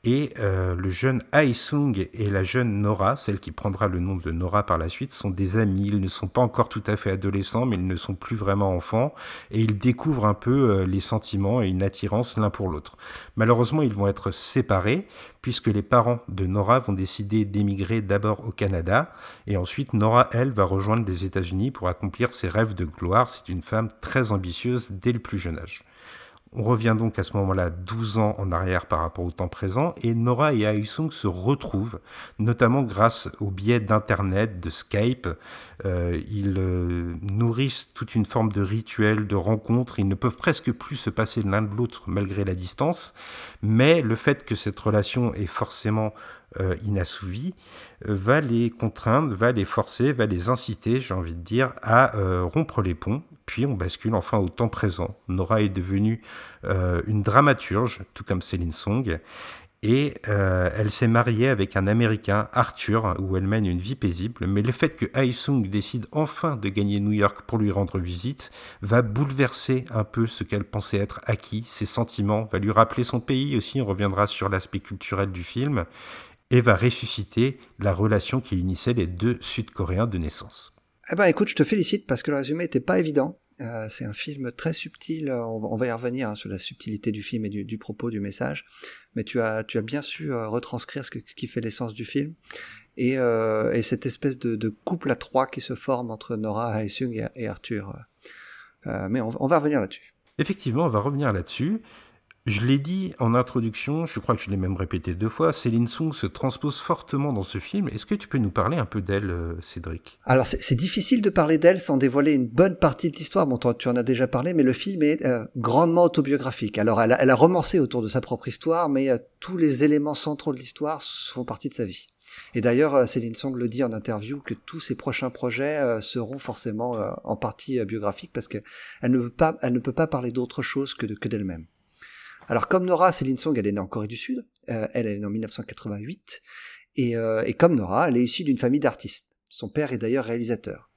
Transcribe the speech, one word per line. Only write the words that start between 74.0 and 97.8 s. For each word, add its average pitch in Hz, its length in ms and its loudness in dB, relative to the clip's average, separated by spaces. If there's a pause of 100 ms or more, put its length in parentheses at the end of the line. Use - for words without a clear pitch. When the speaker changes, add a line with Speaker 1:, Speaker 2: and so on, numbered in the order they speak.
Speaker 1:
sur - 200 -4
l'aspect 95 320 -2
culturel 98 520 -4
du 87 120 -8
film, 123 400 -2 (680)
et 123 100 8
va 110 140 6
ressusciter 117 840 0 (200)
la 101 120 2
relation 107 480 2
qui 101 180 -2
unissait 92 360 0
les 98 140 2
deux 104 340 0
Sud-Coréens 101 640 -2
de 95 120 -4
naissance. - 540 -8 (380)
Speaker 2:
Eh - 40 0
ben, 196 100 4
écoute, 185 240 4
je - 60 -6
te 151 100 4
félicite 202 420 0
parce 127 160 -2
que 147 80 -2
le 143 60 0
résumé 147 260 -4
était 147 160 -2
pas 180 200 0
évident. 143 400 0 (200)
Euh, 113 300 -8
c'est - 160 -10
un 104 80 -8
film 139 380 -8
très 160 220 -4
subtil, 156 580 -8
on 113 280 -4
va, 107 80 -4
on 113 80 -2
va 123 120 0
y 120 40 -2
revenir, 120 380 -4
hein, 104 60 -6
sur 104 140 -12
la 98 80 -6
subtilité - 540 -6
du 101 100 -6
film 110 240 -6
et 101 40 -4
du, 101 140 -6
du 110 140 -8
propos, 113 320 -8
du 107 100 -6
message, 123 460 -6 (480)
mais 110 100 -4
tu - 160 -2
as, 110 240 0
tu - 140 -6
as 110 40 0
bien 143 200 -6
su, 151 300 -8
euh, 113 160 -4
retranscrire 120 580 -6
ce - 60 -8
que, 117 80 -10
ce - 160 -18
qui 120 120 -8
fait - 140 -4
l'essence 113 320 -6
du 113 120 -10
film, 147 280 -4 (640)
et, 127 220 2
euh, 113 540 2
et 117 100 2
cette - 220 -2
espèce 131 340 -2
de, 117 160 0
de 110 140 -2
couple 139 420 -4
à 117 40 2
trois - 300 -2
qui - 160 -10
se 123 140 -6
forme 123 360 -4
entre 110 260 -8
Nora, 110 340 -2
Hae-sung 110 420 -4
et, 110 120 -6 (100)
et 117 120 -8
Arthur. 101 460 -8 (920)